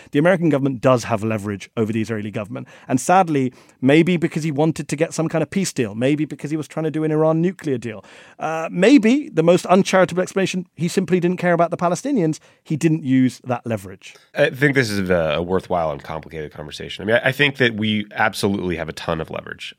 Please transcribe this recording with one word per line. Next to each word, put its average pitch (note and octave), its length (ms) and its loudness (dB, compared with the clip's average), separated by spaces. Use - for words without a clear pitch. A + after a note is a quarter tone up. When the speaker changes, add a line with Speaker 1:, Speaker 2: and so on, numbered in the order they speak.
Speaker 1:
The C#3+ 80 2
American E3+ 300 4
government C3+ 320 0
does B2+ 240 4
have G#2 180 -2
leverage G#2 540 -6
over A2 140 0
the A2 100 -2
Israeli G#2+ 280 -6
government. A#2 380 -10
And B2+ 140 0
sadly, D#3+ 520 2
maybe D#3 360 4
because D#3 260 -4
he D#3+ 80 -4
wanted D3+ 360 -2
to - 80 -4
get D#3 200 -2
some D#3+ 140 -2
kind D#3+ 120 -2
of D3 80 -4
peace G3 240 -2
deal, G#2+ 220 -2
maybe C#3+ 300 0
because C#3+ 260 -10
he D#3+ 60 -4
was D3+ 100 -8
trying - 160 -8
to D#3+ 80 -2
do D#3 120 -4
an D#3 80 -2
Iran D#3+ 300 2
nuclear E3 380 -2
deal, G#2+ 240 -10
uh, D#3+ 300 -6
maybe A3+ 600 4
the D#3+ 140 0
most F3 240 4
uncharitable F#3 540 4
explanation, F#3 540 -4
he E3+ 140 -2
simply F3+ 320 0
didn't F3 160 0
care F3 160 0
about E3+ 180 2
the E3 60 -6
Palestinians. F3 600 0
He E3 100 -4
didn't D#3 280 2
use C3 420 2
that A#2+ 200 -6
leverage. G2 480 -10
Speaker 2:
I D3 140 4
think C#3 260 2
this B2+ 140 2
is G2 200 -2
a, E2 280 2
a E2 40 -2
worthwhile F2 500 -2
and C#2+ 120 -10
complicated D#2 480 -12
conversation. D2+ 520 -14
I - 20 -6
mean, A2 180 2
I, C3 60 0
I - 20 -2
think C#3+ 260 0
that A#2 180 2
we G#2+ 360 -2
absolutely G2+ 640 -2
have D#2 140 -6
a D#2+ 40 -8
ton E2 280 -4
of - 100 -10
leverage. - 480 -12